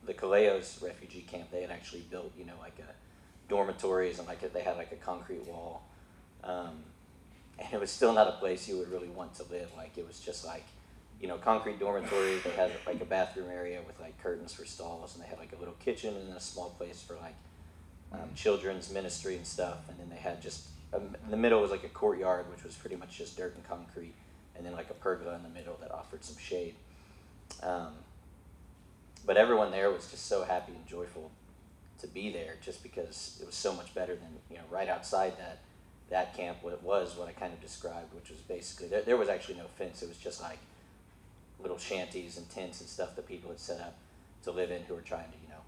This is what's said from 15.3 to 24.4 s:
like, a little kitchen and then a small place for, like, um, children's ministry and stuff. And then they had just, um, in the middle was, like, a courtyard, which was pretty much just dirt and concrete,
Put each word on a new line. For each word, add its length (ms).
like, 160
a 60
little 160
kitchen 400
and 120
then 80
a 40
small 320
place 320
for, 140
like, 180
um, 220
children's 560
ministry 460
and 100
stuff. 420
And 120
then 100
they 60
had 260
just, 280
um, 280
in 60
the 80
middle 240
was, 80
like, 140
a 60
courtyard, 600
which 140
was 100
pretty 220
much 240
just 180
dirt 160
and 140
concrete, 480